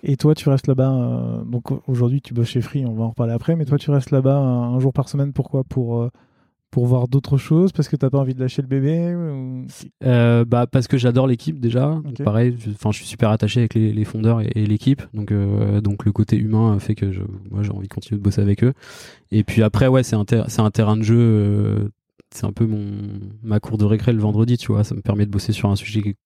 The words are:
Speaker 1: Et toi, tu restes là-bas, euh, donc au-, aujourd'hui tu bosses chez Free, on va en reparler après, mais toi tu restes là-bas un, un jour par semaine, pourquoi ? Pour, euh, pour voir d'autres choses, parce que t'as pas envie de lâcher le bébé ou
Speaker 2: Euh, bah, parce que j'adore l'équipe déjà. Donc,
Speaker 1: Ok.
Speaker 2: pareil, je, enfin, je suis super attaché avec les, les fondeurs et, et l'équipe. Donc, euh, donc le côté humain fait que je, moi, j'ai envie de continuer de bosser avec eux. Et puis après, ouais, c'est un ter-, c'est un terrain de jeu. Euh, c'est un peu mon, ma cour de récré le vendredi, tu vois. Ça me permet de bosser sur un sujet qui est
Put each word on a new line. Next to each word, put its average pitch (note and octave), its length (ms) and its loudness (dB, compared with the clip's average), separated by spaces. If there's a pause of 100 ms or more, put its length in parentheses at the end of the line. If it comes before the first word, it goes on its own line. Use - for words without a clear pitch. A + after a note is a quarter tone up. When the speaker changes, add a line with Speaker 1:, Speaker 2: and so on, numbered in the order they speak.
Speaker 1:
Et C#3+ 140 0
toi, D3+ 180 4
tu - 140 -2
restes C#3 180 0
là-bas, C3 240 2
euh, A#2+ 540 -2
donc A#2 260 -8
au-, C3+ 160 -6
aujourd'hui B2 360 0
tu - 120 -14
bosses A2+ 140 0
chez B2 140 -2
Free, C3+ 240 -4
on A#2 80 -4
va A2+ 100 -2
en A2+ 60 -4
reparler A#2 240 -4
après, D#3+ 220 -2
mais D#3 100 -2
toi C#3+ 120 0
tu - 120 -4
restes C#3+ 200 0
là-bas C3+ 260 2
un, B2 380 0
un B2+ 60 2
jour C3+ 120 2
par C3+ 160 -2
semaine, C#3 240 -2
pourquoi ? C3+ 300 -4
Pour, A#2 380 -2
euh, A#2+ 100 -2 (640)
pour B2 140 2
voir B2 220 2
d'autres C#3 280 0
choses, E3+ 360 2
parce - 160 -2
que - 80 -2
t'as C3+ 140 0
pas C#3 80 0
envie C3 160 -2
de B2+ 40 -14
lâcher C3 240 -4
le B2+ 60 -6
bébé D#3 440 0
ou C3 540 -8 (380)
Speaker 2:
Euh, A#2 400 4
bah, A#2+ 240 0
parce B2+ 180 0
que - 120 0
j'adore B2 280 2
l'équipe C3+ 320 -2
déjà. B2+ 460 0
Donc, C#3 160 -10
Speaker 1:
Ok. - 20 -6
Speaker 2:
pareil, A#2+ 380 2
je, A2 100 -8
enfin, G#2 220 -4
je G2+ 60 -4
suis - 80 -16
super G#2+ 240 0
attaché A2 280 0
avec A#2 160 0
les, A2 180 2
les G#2+ 120 0
fondeurs A2+ 360 0
et, G#2+ 140 -2
et G#2+ 120 0
l'équipe. G#2+ 360 0 (100)
Donc, G#2 200 -4
euh, G2+ 480 0
donc G2+ 240 -2
le G#2+ 80 2
côté G#2+ 240 2
humain A2 420 2
fait G#2+ 160 -4
que G2+ 160 -4
je, F#2+ 120 -6 (280)
moi, G2+ 140 -4
j'ai G2+ 80 -4
envie G2 160 -8
de - 40 -16
continuer G#2 260 -6
de G2+ 40 -6
bosser G2+ 180 0
avec G2+ 220 2
eux. B2 100 2 (600)
Et G#2+ 100 2
puis A2 220 2
après, B2+ 240 2
ouais, B2+ 160 4
c'est - 100 -4
un G#2+ 100 2
ter-, A2+ 240 0
c'est - 120 -2
un G#2+ 100 4
terrain G#2+ 260 2
de A2 60 -2
jeu. A2+ 160 4
Euh, G#2 680 2 (420)
c'est - 160 -8
un G2+ 60 -2
peu A2+ 140 0
mon, G#2+ 200 -4 (560)
ma G#2+ 160 0
cour A2+ 180 -4
de G#2 80 2
récré G#2+ 280 2
le A2 80 2
vendredi, G#2+ 360 2
tu - 140 -6
vois. G#2 140 4
Ça - 100 -6
me G#2+ 60 -8
permet G#2 260 0
de G#2 60 -6
bosser G2+ 180 -2
sur G#2 200 0
un G2 60 2
sujet G#2+ 260 -4
qui G#2 80 -4
est G2 160 -8